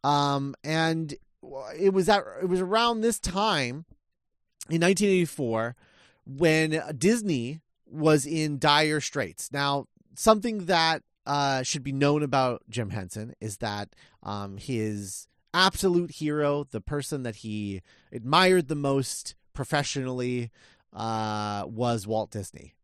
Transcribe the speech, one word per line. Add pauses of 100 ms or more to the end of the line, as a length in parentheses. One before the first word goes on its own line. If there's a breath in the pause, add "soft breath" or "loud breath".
Um, (100)
and (600)
it
was
at, (160)
it
was
around
this
time (840)
in
nineteen
eighty-four (500 soft breath)
when (120)
Disney (260)
was
in
dire
straits.
Now, (260)
something
that, (240)
uh,
should
be
known
about
Jim
Henson
is
that, (320 soft breath)
um,
his (240)
absolute
hero,
the
person
that
he (300 soft breath)
admired
the
most (180)
professionally, (420 soft breath)
uh,
was
Walt
Disney.